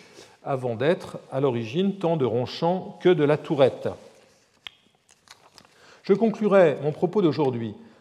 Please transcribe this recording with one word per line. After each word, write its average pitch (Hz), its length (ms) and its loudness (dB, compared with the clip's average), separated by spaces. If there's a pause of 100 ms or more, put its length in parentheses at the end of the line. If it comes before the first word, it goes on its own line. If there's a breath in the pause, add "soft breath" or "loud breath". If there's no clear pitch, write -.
(420 loud breath)
avant 127 320 -6
d'être, 156 440 -4 (120)
à 131 100 -4
l'origine, 139 580 -2
tant 170 180 -2
de 139 80 0
Ronchamp 165 760 -4
que 175 100 6
de 156 140 4
la 147 120 4
Tourette. 135 520 0 (2250 loud breath)
Je 196 120 2
conclurai 202 680 4
mon 147 80 -2
propos 180 320 -2
d'aujourd'hui 127 520 0 (260 loud breath)